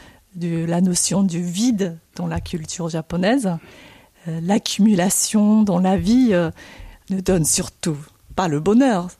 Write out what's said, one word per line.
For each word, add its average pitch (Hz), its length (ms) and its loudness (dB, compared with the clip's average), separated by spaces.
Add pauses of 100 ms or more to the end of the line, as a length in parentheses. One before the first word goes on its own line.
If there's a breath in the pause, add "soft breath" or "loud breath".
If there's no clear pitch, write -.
(360 loud breath)
de 170 300 -4
la 170 160 0
notion 185 400 0
du 180 200 -2
vide 185 560 -2 (180)
dans 175 100 -6
la 165 140 -4
culture 165 500 -8
japonaise, 180 680 -2 (720 loud breath)
euh, 160 140 -6
l'accumulation 208 1200 2
dans 196 160 2
la 185 180 2
vie, 226 360 4
euh, 170 180 2 (600 loud breath)
ne 190 100 -4
donne 185 240 2
surtout - 520 -4 (400)
pas 180 120 -2
le 147 120 -2
bonheur. 202 480 2 (100)